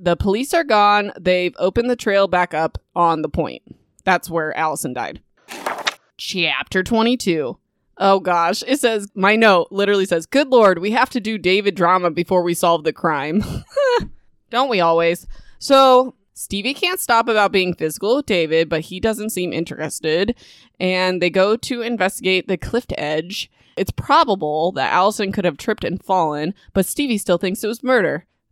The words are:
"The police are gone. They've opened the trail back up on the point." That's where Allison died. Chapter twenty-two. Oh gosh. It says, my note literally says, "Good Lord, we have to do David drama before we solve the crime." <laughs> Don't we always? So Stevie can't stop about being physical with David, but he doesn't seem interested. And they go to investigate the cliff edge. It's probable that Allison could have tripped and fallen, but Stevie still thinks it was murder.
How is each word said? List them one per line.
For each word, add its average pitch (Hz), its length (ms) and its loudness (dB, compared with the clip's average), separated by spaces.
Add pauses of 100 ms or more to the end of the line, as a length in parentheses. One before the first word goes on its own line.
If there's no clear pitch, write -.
"The 175 160 0
police 208 360 -2
are 339 120 2
gone. 208 540 2
They've 180 380 0
opened 233 320 0
the 247 80 -2
trail 196 300 2
back 180 260 0
up 156 260 -2 (180)
on 165 260 2
the 156 60 -4
point." 127 340 -6 (420)
That's 180 240 0
where 160 280 -4
Allison 156 360 -4
died. 120 280 -8 (960)
Chapter 165 680 -2
twenty-two. 202 760 0 (380)
Oh 196 220 4
gosh. 175 480 0
It 277 140 -2
says, 214 340 0
my 202 220 2
note 202 340 6
literally 196 360 0
says, 165 200 -2
"Good 277 220 2
Lord, 208 320 6
we 202 100 -2
have 254 200 0
to 247 100 -4
do 214 180 -4
David 190 380 2
drama 180 340 2
before 175 320 0
we 170 120 -2
solve 170 280 2
the 156 100 -2
crime." 156 520 -2 (520)
<laughs> - 540 -10
Don't 254 180 0
we 208 120 0
always? 170 460 2 (320)
So 262 580 6 (180)
Stevie 202 400 -6
can't 359 240 -4
stop 233 300 0
about 208 240 2
being 185 200 0
physical 190 440 -2
with 294 100 -2
David, 160 420 0
but 160 120 -2
he 190 180 -10
doesn't 214 320 -4
seem 180 220 -4
interested. 165 840 -4 (460)
And 185 420 0
they 175 80 2
go 196 280 2
to 240 240 -6
investigate 190 640 -2
the 185 80 -2
cliff - 300 -6 (120)
edge. 160 500 -6 (280)
It's 196 160 -4
probable 190 800 0
that 131 200 -4
Allison 196 380 0
could 202 140 -4
have 254 120 -2
tripped - 280 -4
and 185 180 -6
fallen, 160 500 -2 (200)
but 190 120 2
Stevie 269 320 -2
still 180 220 0
thinks 190 240 -6
it 220 60 -4
was 233 160 -8
murder. 185 420 0 (260)